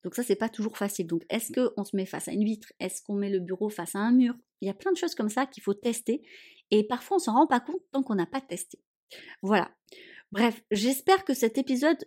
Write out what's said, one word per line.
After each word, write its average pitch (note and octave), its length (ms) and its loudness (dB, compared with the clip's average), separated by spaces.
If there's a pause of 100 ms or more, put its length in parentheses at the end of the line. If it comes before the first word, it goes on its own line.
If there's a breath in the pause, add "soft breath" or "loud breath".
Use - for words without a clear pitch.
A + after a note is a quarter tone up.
Donc F3+ 120 -8
ça, B3 80 -2
c'est G#3 120 2
pas A3+ 140 -2
toujours G#3+ 280 -6
facile. G3+ 300 -4
Donc E3 220 -2
est-ce - 220 -4
qu'on B3 320 0
se - 120 -6
met F#3+ 100 -2
face - 220 -10
à F3+ 40 -8
une G3+ 120 0
vitre ? G#3+ 360 -4
Est-ce F#3 220 -8
qu'on G#3 140 -6
met G3+ 140 -2
le F#3+ 100 0
bureau F#3 300 -4
face F3+ 260 -10
à G3+ 40 -2
un A3+ 120 2
mur ? B3 220 6 (280)
Il F#3+ 60 -4
y G3 40 -2
a - 20 -8
plein F#4+ 180 -2
de F4 60 2
choses E4+ 160 -2
comme G#3+ 160 -2
ça B3+ 160 0
qu'il - 160 -20
faut G3+ 120 -2
tester A#3 480 -2 (500 loud breath)
et G#3+ 160 4
parfois B3+ 300 -2
on - 20 4
s'en A3 140 -2
rend C#4+ 140 6
pas B3 120 2
compte D#4 220 -6 (100)
tant C#4 100 0
qu'on A#3 140 -2
n'a F3 100 2
pas C4+ 160 -6
testé. - 380 -12 (600 loud breath)
Voilà. F#3+ 300 2 (600 loud breath)
Bref, A3 300 0 (100)
j'espère C4+ 540 2
que C4+ 80 0
cet A#3 240 0
épisode C4+ 500 2